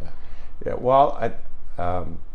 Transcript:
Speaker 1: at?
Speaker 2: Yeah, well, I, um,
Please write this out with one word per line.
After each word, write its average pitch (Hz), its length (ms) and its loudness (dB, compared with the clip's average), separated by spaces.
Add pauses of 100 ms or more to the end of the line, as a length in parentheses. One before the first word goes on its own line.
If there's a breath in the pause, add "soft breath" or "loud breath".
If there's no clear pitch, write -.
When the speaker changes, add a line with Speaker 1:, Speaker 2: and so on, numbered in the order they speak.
Speaker 1:
at? - 80 0 (540 loud breath)
Speaker 2:
Yeah, - 80 -2
well, 135 460 4
I, 117 120 0 (480)
um, 87 380 0 (160)